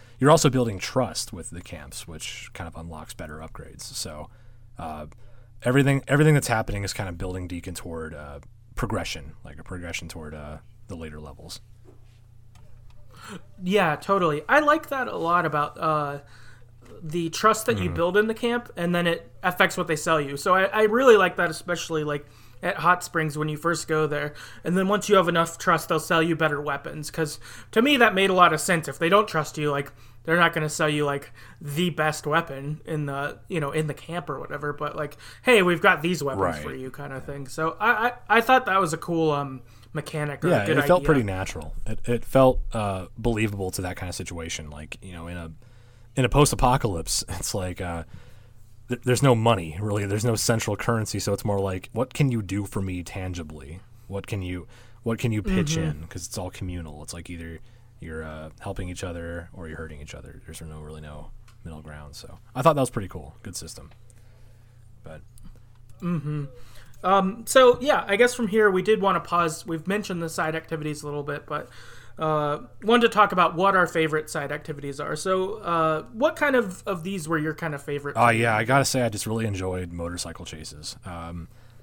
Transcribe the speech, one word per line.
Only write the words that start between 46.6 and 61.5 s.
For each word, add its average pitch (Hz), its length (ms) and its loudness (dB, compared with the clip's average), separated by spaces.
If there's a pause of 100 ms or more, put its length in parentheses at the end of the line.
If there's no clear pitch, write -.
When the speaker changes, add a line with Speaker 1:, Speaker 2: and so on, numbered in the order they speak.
Speaker 1:
<laughs> - 40 -14
it's - 240 -6
like, 92 260 -6
uh, 85 240 -6 (840)
th-, 123 160 -4
there's 123 180 2
no 135 120 6
money, 101 460 2
really. 104 240 -2
There's 104 220 -2
no 117 80 2
central 110 420 0
currency, 110 440 -2
so 101 120 -2
it's - 120 -4
more 101 140 0
like, 95 360 -4
"What 110 180 -2
can 139 180 2
you 113 120 -2
do 98 240 -4
for 101 160 -4
me 90 200 -4
tangibly? 82 800 -10 (280)
What 98 180 -8
can 101 160 -4
you, 90 240 -6 (380)
what 113 140 -2
can 113 140 0
you 107 100 0
pitch 101 340 0
Speaker 2:
Mm-hmm. 78 260 -4
Speaker 1:
in?" 82 60 -12
'Cause - 180 -10
it's - 100 -10
all 90 140 -6
communal. 82 520 -10
It's - 120 -12
like 85 160 -14
either 82 300 -12 (400)
you're, 80 220 -10
uh, 78 280 -12 (100)
helping 95 280 -6
each 87 140 -8
other 85 500 -8
or 85 160 -14
you're 80 100 -10
hurting 80 220 -12
each 76 140 -14
other. - 320 -16
There's 80 140 -14
no, 80 220 -12
really 78 180 -14
no 76 300 -14 (340)